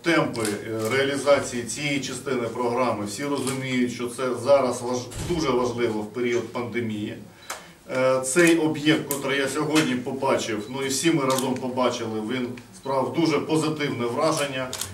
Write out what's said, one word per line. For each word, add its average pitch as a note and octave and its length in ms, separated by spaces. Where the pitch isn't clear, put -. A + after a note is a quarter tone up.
темпи, D3+ 400
е, A2 480
реалізації C3+ 760
цієї C#3+ 380
частини B2 460
програми. A#2+ 580
Всі C#3+ 200
розуміють, B2+ 680
що A#2+ 140
це C3 160
зараз B2+ 380
важ-, B2 260
дуже D#3 200
важливо A#2 520
в - 120
період A#2+ 400
пандемії. A2 640
Е, C3 300
цей E3 360
об'єкт, D3+ 560
котрий C#3 260
я C3+ 80
сьогодні D3+ 480
побачив, A#2+ 760
ну C3+ 140
і C3+ 40
всі D#3+ 240
ми C#3+ 140
разом B2+ 300
побачили, A#2 640
він B2+ 160
справив - 380
дуже D#3 260
позитивне D3 680
враження. C3+ 600